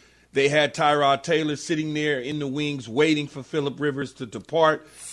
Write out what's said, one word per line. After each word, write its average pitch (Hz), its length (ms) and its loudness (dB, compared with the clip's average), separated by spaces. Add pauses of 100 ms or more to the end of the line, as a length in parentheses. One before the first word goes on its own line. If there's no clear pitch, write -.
(320)
They 139 160 4
had 147 260 2
Tyrod 147 480 2
Taylor 156 340 0
sitting 156 380 -4
there 151 240 0
in 143 200 -6
the 143 80 -4
wings 139 420 -6
waiting 147 400 2
for 135 140 -12
Phillip 139 360 -4
Rivers 139 360 -4
to 131 120 -12
depart. 156 600 0 (240)